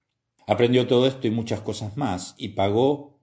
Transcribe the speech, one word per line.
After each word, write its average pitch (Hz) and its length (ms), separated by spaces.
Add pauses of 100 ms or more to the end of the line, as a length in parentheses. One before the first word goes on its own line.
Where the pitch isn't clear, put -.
(480)
Aprendió 120 380
todo 123 220
esto 135 200
y 107 40
muchas 113 300
cosas 107 360
más, 101 400
y 104 120
pagó 117 720